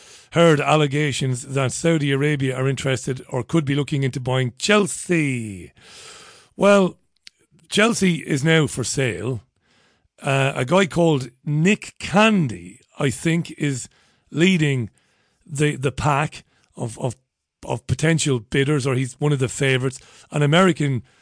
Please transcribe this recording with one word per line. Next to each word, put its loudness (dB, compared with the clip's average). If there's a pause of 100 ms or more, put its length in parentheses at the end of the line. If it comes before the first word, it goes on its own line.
(320)
heard 6
allegations 0
that -2
Saudi 0
Arabia 0
are 0
interested -4
or -4
could 0
be -2
looking -2
into -4
buying -2
Chelsea?" -2 (840)
Well, 4 (680)
Chelsea 2
is -4
now 4
for -6
sale. -4 (800)
Uh, 0
a -2
guy 2
called 0 (160)
Nick 0
Candy, 0 (180)
I 0
think, -2
is -6 (440)
leading 2 (560)
the, -2
the -4
pack -2 (320)
of, -8
of, -6 (480)
of -8
potential 0
bidders, -2
or 0
he's -4
one 0
of 0
the 0
favourites. -2 (320)
An -2
American 2 (180)